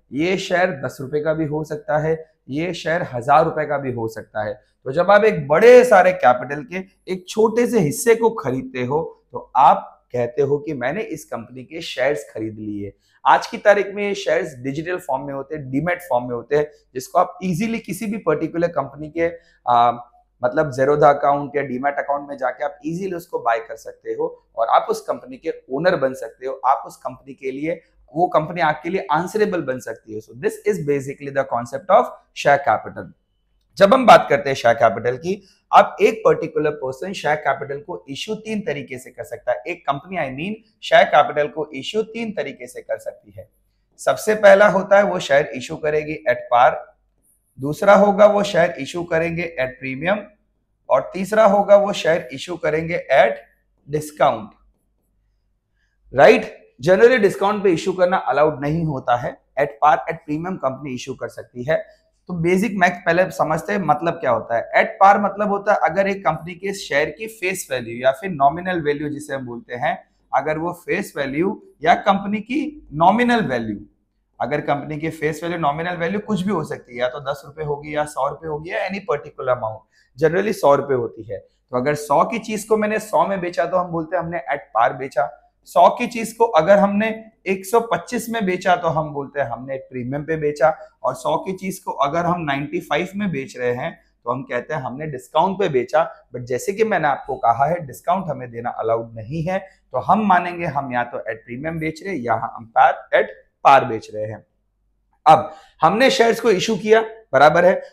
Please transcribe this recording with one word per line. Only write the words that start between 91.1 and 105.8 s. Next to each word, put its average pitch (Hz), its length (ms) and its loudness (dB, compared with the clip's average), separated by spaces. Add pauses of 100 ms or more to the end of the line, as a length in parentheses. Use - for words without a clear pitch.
सौ 151 220 -4
की 170 160 -6
चीज 185 260 -8
को 185 120 -10
अगर 160 340 -2
हम 175 160 -2
नाइंटी 147 400 -4
फ़ाइव 170 340 -4
में 202 160 -4
बेच 135 260 -8
रहे 123 160 -2
हैं 147 180 -6 (340)
तो 120 60 -2
हम 131 120 -4
कहते 123 300 -6
हैं 127 80 -6
हमने 127 260 -8
डिस्काउंट 165 520 -2
पे 196 100 0
बेचा। 151 380 0 (280)
But 127 80 -10
जैसे 123 300 -4
कि 220 100 2
मैंने 180 240 0
आपको 135 300 -4
कहा 117 280 2
है 165 220 -2
डिस्काउंट 175 400 -4
हमें 127 240 -8
देना 117 180 -8
अलाउड 113 460 -4
नहीं 127 280 -8
है, 185 160 -4
तो - 400 -10
हम 202 280 2
मानेंगे 175 380 2
हम 135 280 -4
या 123 100 0
तो 123 140 -10
at 113 280 -10
premium 151 340 -8
बेच 156 240 -6
रहे 196 100 -8
हैं 139 80 -6
या 117 120 0 (120)
हम 113 320 -12
par, 156 140 6 (240)
at 202 200 0 (300)
par 135 240 8
बेच 110 240 -8
रहे 107 120 -6
हैं। 107 180 -10 (840)
अब 143 280 6 (280)